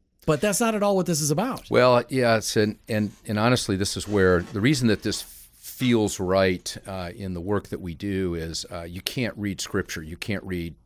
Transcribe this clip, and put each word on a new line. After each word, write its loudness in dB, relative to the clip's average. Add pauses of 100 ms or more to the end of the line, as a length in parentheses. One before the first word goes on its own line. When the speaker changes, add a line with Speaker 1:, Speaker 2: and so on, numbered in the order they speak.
(260)
Speaker 1:
but 2
that's 0
not 2
at 0
all 4
what 2
this 0
is 0
about. -2
Speaker 2:
Well, 6
yeah, 2
it's, 0
and, 2 (120)
and, 0 (120)
and -2
honestly, 2
this -2
is -8
where 6
the -6
reason 2
that 2
this -4 (340)
feels 0
right, 2 (100)
uh, -8
in -8
the -6
work -2
that -8
we -8
do -2
is, -8
uh, -10
you -12
can't -6
read -6
Scripture. -6
You -12
can't -6
read -8 (100)